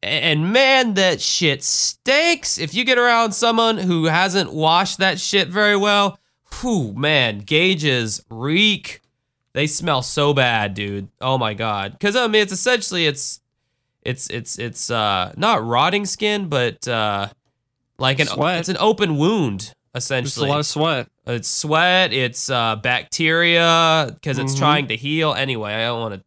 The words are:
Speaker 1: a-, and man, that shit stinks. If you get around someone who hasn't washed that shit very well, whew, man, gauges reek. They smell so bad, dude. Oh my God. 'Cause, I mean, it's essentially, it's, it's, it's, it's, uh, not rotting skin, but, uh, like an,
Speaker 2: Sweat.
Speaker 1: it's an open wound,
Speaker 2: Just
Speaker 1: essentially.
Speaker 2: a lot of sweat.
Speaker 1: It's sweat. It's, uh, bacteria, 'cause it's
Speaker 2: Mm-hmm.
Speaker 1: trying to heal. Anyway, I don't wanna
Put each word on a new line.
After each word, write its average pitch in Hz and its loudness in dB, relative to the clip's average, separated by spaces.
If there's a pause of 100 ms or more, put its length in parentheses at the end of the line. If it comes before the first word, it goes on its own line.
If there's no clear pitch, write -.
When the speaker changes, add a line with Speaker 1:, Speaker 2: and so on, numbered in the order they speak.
Speaker 1:
a-, - -6
and 156 0
man, 262 4
that 185 2
shit - 0
stinks. - 0
If 147 -6
you 233 -2
get 247 2
around 233 2
someone 226 2
who 170 0
hasn't 175 2
washed 165 2
that 190 0
shit 190 0
very 208 2
well, 202 2 (420)
whew, 180 0
man, 127 2
gauges 151 0
reek. 160 -2 (520)
They 147 -2
smell 151 -2
so 147 0
bad, 113 0
dude. 101 -6 (120)
Oh 131 0
my 110 -2
God. 104 -4
'Cause, 208 0
I 247 2
mean, 214 4
it's 196 -4
essentially, 190 0
it's, - -6 (600)
it's, - -6
it's, - -8
it's, - -6
uh, 101 0
not 165 0
rotting 160 2
skin, 208 -2
but, 123 -2
uh, 104 -2 (680)
like 131 0
an, 156 2
Speaker 2:
Sweat. 165 -2
Speaker 1:
it's 170 -6
an 190 -2
open 196 2
wound, 139 0
Speaker 2:
Just - -14 (200)
Speaker 1:
essentially. 127 -4
Speaker 2:
a 139 2
lot 147 2
of 151 -2
sweat. 151 0 (180)
Speaker 1:
It's 120 -4
sweat. 170 2
It's, 127 -2
uh, 113 2
bacteria, 165 2
'cause 139 -2
it's 135 -2
Speaker 2:
Mm-hmm. 135 -2
Speaker 1:
trying 147 2
to 113 -2
heal. 151 -2
Anyway, 110 -4
I 113 -2
don't 117 -4
wanna 101 -8